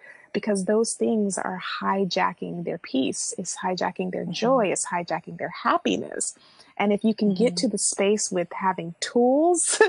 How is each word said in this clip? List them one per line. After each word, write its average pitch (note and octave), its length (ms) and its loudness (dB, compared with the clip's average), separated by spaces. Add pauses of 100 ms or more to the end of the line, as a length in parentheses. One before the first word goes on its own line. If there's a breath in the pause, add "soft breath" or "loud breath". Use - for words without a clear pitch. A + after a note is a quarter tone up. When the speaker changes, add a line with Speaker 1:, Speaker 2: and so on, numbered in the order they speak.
(340 loud breath)
Speaker 1:
because G3+ 320 0
those A3 260 2
things G#3+ 460 0
are F#3 200 -4 (220)
hijacking F#3 840 -2
their D#3+ 120 -4
peace, - 600 -4
is F#3 260 -8
hijacking F#3 480 -2
their F3 120 -4
Speaker 2:
Mm-hmm. F3 80 -6
Speaker 1:
joy, A3+ 380 2
is - 220 -2
hijacking E3+ 460 -6
their D#3 240 -8
happiness. - 720 0 (420 soft breath)
And G3+ 160 2
if G3+ 100 0
you A3 120 4
can G#3 180 2
get F3+ 220 2
Speaker 2:
Mm-hmm. F3 120 0
Speaker 1:
to - 20 2
the G3+ 100 -2
space G#3 520 0
with F3 220 -2
having F3+ 480 -4
tools D4 880 4